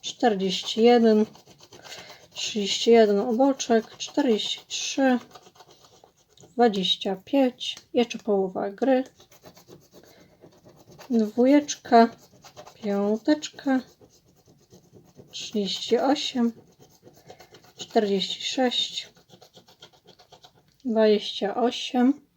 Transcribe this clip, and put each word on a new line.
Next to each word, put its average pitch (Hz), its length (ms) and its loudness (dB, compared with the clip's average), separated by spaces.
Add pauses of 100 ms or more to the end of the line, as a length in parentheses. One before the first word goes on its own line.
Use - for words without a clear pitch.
czterdzieści 190 800 -2
jeden, 226 440 6 (1080)
trzydzieści - 560 -4
jeden 208 300 6
oboczek, 247 760 0
czterdzieści - 720 -2
trzy, 262 500 -2 (1400)
dwadzieścia 196 640 0
pięć, 254 600 -2 (180)
jeszcze 233 240 -2
połowa 202 520 -2
gry, 254 340 0 (2000)
dwójeczka, 240 960 4 (680)
piąteczka, 220 1040 -2 (1500)
trzydzieści - 680 -4
osiem, 262 540 -2 (1200)
czterdzieści 196 680 -2
sześć, - 680 -4 (1800)
dwadzieścia 214 680 0
osiem 247 720 -2 (100)